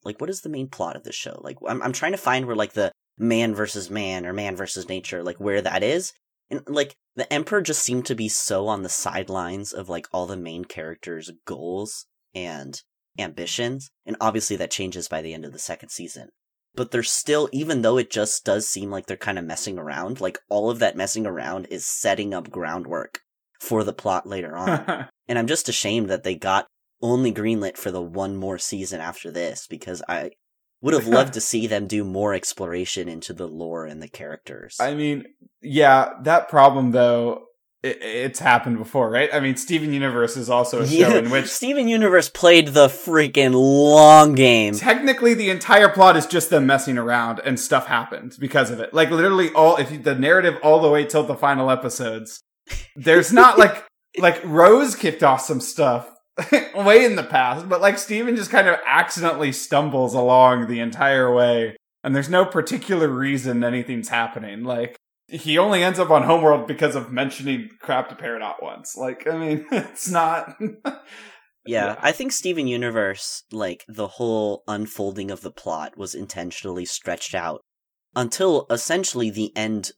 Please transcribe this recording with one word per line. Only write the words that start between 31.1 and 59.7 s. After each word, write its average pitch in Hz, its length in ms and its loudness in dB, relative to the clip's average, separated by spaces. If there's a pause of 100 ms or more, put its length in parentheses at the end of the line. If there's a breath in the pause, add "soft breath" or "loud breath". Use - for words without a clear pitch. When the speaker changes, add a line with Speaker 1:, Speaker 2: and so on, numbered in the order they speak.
Speaker 1:
to 113 80 -8
Speaker 2:
<laughs> - 100 -6
Speaker 1:
see 113 160 -2
them 101 180 -4
do 104 200 -4
more 98 280 -4
exploration 90 760 -8
into 82 240 -14
the 87 120 -12
lore 82 400 -10
and 78 160 -16
the 76 60 -18
characters. 73 720 -18
Speaker 2:
I 135 140 -4
mean, 147 320 -6 (360)
yeah, 135 500 4 (120)
that 160 240 2
problem, 135 440 6
though, 120 500 2 (420)
it, 131 180 -6
it's 120 380 -8
happened 120 380 2
before, 110 320 -2
right? 131 240 0
I 147 80 0
mean, 131 160 -2
Steven 156 340 -4
Universe 127 460 -2
is 120 120 -8
also 120 320 0
a - 40 0
Speaker 1:
Yeah, 160 240 4
Speaker 2:
show 220 80 4
in 117 120 0
which 131 180 0
Speaker 1:
Steven 254 420 -2
Universe 202 400 4
played 170 400 6
the 143 180 8
freaking 143 640 2
long 147 800 10
game. 117 420 6
Speaker 2:
Technically, 262 580 2
the 208 160 0
entire 202 400 4
plot 185 260 8
is 151 100 2
just 165 240 -2
them 147 160 4
messing 135 320 2
around, 117 460 -2
and 127 160 -2
stuff 131 280 0
happened 117 520 -4
because 135 320 0
of 113 80 -8
it. - 140 -8
Like, 160 180 2
literally, 180 400 2
all, 160 240 6
if 139 160 -2
you, 151 60 -10
the 139 180 -2
narrative 170 480 4
all 156 160 8
the 156 100 4
way 147 140 4
till 151 200 0
the 139 120 -6
final 135 340 2
episodes, 117 720 -4 (540 loud breath)
there's 165 380 6
not, 247 260 10
like, - 240 6 (180)
Speaker 1:
<laughs> - 160 -16
Speaker 2:
like, 175 260 2
Rose 202 520 6
kicked - 260 -4
off 135 200 4
some 147 200 -4
stuff 127 480 -2 (280)
<laughs> - 140 -6 (240)
way 208 300 8
in 214 100 0
the 156 80 -2
past, 139 460 -2
but, 175 120 0
like, 196 180 4
Steven 233 360 -4
just 202 140 -6
kind 196 180 4
of 175 160 2
accidentally 156 680 0
stumbles 135 640 -2